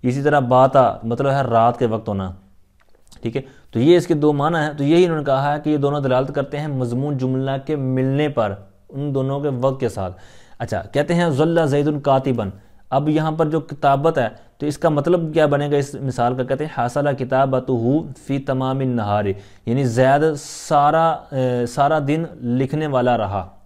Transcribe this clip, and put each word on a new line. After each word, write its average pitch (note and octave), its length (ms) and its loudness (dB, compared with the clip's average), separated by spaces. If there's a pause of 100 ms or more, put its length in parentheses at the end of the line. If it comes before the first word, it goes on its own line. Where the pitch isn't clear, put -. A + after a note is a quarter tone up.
इसी B2+ 200 0
तरह D3 180 4
"बाता" C3 420 6 (220)
मतलब A#2+ 240 -2
है C3+ 200 0
रात A#2 280 4
के B2+ 80 0
वक्त A2 220 -2
होना, G2 200 -4 (960)
ठीक A#2 120 -6
है। C3+ 80 -4 (300)
तो A2+ 60 0
ये D#3+ 180 6
इसके F3 180 0
दो D3+ 180 2
माना D#3 280 0
हैं। D3 160 -4
तो D3 60 -2
यही E3 200 4
इन्होंने D#3+ 200 0
कहा C#3 300 0
है D3+ 60 -4
कि D3+ 100 -4
ये D3+ 80 2
दोनों C#3+ 260 0
दलालत C3+ 280 0
करते C#3+ 260 -6
हैं D3+ 120 -6
मजमून C3 480 -4
जुमला C3 420 -2
के D3+ 160 -6
मिलने C3+ 540 0
पर G#2+ 280 -2 (320)
उन C#3+ 240 -6
दोनों C3+ 280 -2
के D3 160 -2
वक्त C3 220 -2
के A#2+ 100 -2
साथ। F#2+ 220 -6 (480)
अच्छा, A2 200 -6 (140)
कहते D3 200 0
हैं E3+ 180 2
"ज़ल्ला E3 340 2
ज़ैदुन C#3+ 360 0
कातिबन", C3+ 500 0 (400)
अब D3 180 0
यहाँ D#3 220 0
पर D#3 160 0
जो D#3+ 140 0
किताबत D3 560 0
है A#2 160 -2 (260)
तो D3 80 -6
इसका D3+ 220 -2
मतलब D#3+ 440 0
क्या D#3 140 4
बनेगा C#3+ 300 0
इस C#3+ 200 -4
मिसाल B2+ 380 -2
का? B2+ 80 -2
कहते C3+ 200 -4
हैं D#3 120 -8
"हासला C#3+ 380 -2
किताबतुहु C3 880 0 (160)
फ़ी C#3 240 -4
तमामिन C3 520 -2
नहारी", G#2 420 0 (320)
यानी B2+ 180 0
ज़ैद C3 520 4
सारा, D3+ 720 2
अ, B2+ 580 -2
सारा D3 340 2
दिन D#3 260 -2 (160)
लिखने C3 440 -2
वाला B2 280 2
रहा। G2+ 260 -2 (240)